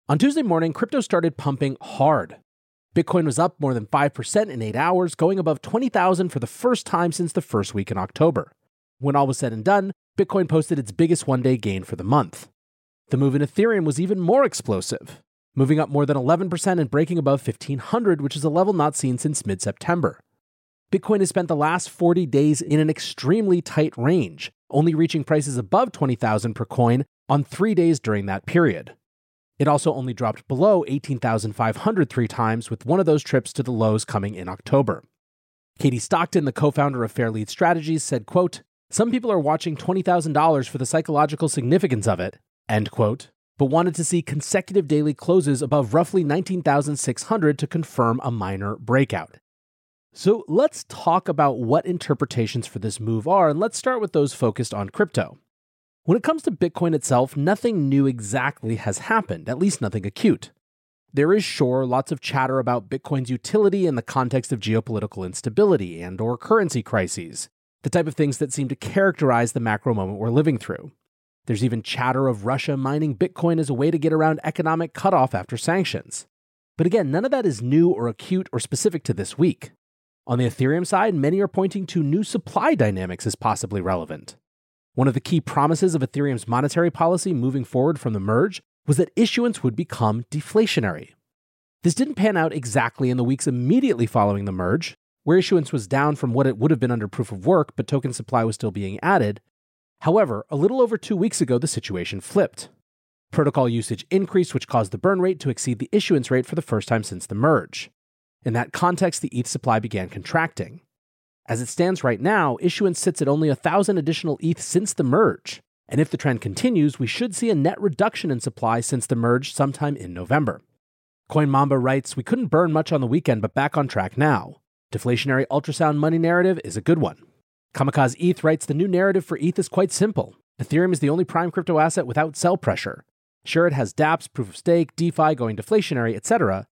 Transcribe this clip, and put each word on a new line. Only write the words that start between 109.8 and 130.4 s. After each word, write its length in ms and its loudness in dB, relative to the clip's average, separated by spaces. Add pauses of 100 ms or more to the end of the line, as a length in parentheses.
contracting. 760 -6 (640)
As 140 -4
it 60 -8
stands 360 0
right 180 0
now, 400 2
issuance 380 0
sits 220 -2
at 60 0
only 220 2
a 60 2
thousand 420 0
additional 440 -2
eth 200 -2
since 320 -2
the 100 -2
merge. 580 0 (280)
And 100 0
if 100 2
the 80 -6
trend 240 -2
continues, 560 0
we 100 -2
should 280 -4
see 140 -2
a 60 2
net 260 0
reduction 500 0
in 80 -2
supply 400 -2
since 260 -4
the 100 -2
merge 380 0
sometime 420 -2
in 180 -12
November. 480 -2 (640)
Coin 220 2
Mamba 280 4
writes, 380 0
"We 80 -4
couldn't 240 -2
burn 240 2
much 200 0
on 100 2
the 60 -2
weekend, 340 0
but 120 -4
back 240 0
on 100 0
track 300 -4
now. 400 0 (340)
Deflationary 600 0
ultrasound 460 0
money 200 2
narrative 460 2
is 140 -8
a 40 -6
good 180 2
one." 180 -2 (580)
Kamikaze 440 2
eth 240 0
writes, 220 0
"The 80 -4
new 140 0
narrative 380 0
for 140 -6
eth 200 0
is 80 -2
quite 240 0
simple. 440 -2 (260)